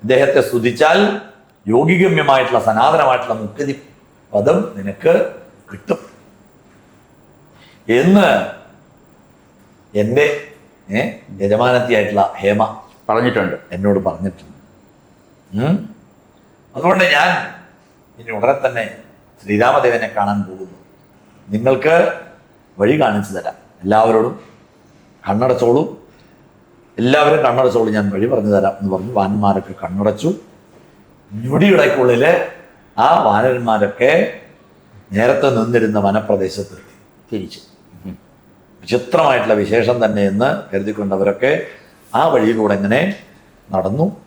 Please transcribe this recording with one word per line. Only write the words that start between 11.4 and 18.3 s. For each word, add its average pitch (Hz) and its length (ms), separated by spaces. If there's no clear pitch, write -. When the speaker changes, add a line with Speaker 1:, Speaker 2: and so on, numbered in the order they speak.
Speaker 1:
യജമാനത്തിയായിട്ടുള്ള 107 960
ഹേമ 104 400
Speaker 2:
പറഞ്ഞിട്ടുണ്ട്. 110 460
Speaker 1:
എന്നോട് 95 280
പറഞ്ഞിട്ടുണ്ട്. 92 580
ഉം. 151 320
അതുകൊണ്ട് 185 280
ഞാൻ 156 500
ഇനി 117 120